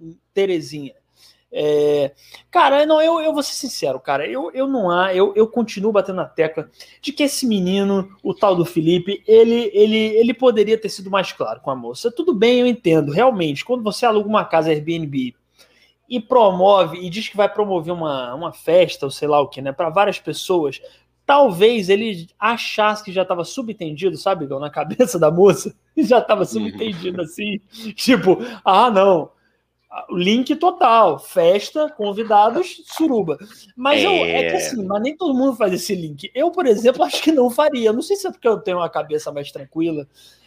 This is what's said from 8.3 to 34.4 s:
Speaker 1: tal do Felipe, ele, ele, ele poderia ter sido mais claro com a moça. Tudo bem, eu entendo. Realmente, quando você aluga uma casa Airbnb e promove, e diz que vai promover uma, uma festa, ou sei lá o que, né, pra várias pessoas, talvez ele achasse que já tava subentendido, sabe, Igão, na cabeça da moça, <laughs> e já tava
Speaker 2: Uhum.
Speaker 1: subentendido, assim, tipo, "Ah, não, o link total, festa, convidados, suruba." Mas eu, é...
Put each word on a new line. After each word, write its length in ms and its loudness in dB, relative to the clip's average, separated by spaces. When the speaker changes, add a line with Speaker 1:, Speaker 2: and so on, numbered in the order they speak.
Speaker 1:
tal 220 2
do 100 2
Felipe, 640 -2
ele, 480 6
ele, 220 4
ele 160 4
poderia 460 2
ter 100 -8
sido 220 -14
mais 220 -2
claro 280 -8
com 120 -14
a 20 -4
moça. 340 -6
Tudo 240 -2
bem, 280 2
eu 80 2
entendo. 420 0
Realmente, 540 0
quando 180 -4
você 240 -2
aluga 220 0
uma 160 0
casa 260 0
Airbnb 640 -4
e 120 -6
promove, 840 4
e 60 -8
diz 180 -8
que 80 -20
vai 160 2
promover 400 -2
uma, 400 -6
uma 200 -10
festa, 540 2
ou 40 -6
sei 160 -8
lá 140 2
o 80 0
que, 120 -16
né, 120 -6
pra 180 -4
várias 300 0
pessoas, 600 -4
talvez 600 4
ele 400 -2
achasse 640 -2
que 100 -16
já 120 -2
tava 200 -4
subentendido, 720 -6
sabe, 280 -4
Igão, 160 -8
na 100 -10
cabeça 480 -2
da 140 4
moça, 420 4
<laughs> 100 -20
e 80 2
já 160 4
tava 220 0
Speaker 2:
Uhum. 40 -2
Speaker 1:
subentendido, 760 -6
assim, 380 -8
tipo, 440 2
"Ah, 260 4
não, 400 4
o 80 -8
link 400 0
total, 640 4
festa, 760 0
convidados, 920 0
suruba." 520 -2
Mas 260 0
eu, 80 2
é... 300 0